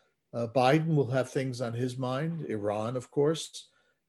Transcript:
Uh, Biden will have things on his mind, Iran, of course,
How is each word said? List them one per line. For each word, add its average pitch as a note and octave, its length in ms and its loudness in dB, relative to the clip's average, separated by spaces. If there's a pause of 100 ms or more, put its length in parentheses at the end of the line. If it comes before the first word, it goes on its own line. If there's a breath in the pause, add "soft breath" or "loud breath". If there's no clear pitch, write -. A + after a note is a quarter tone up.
(340 soft breath)
Uh, A#2 140 -4
Biden C#3 480 4
will C3 160 4
have B2+ 180 2
things C3 320 -4
on A#2 120 -4
his B2 240 -2
mind, C#3 520 -4
Iran, G#2+ 480 -2
of A#2+ 140 -8
course, D3+ 560 0 (420)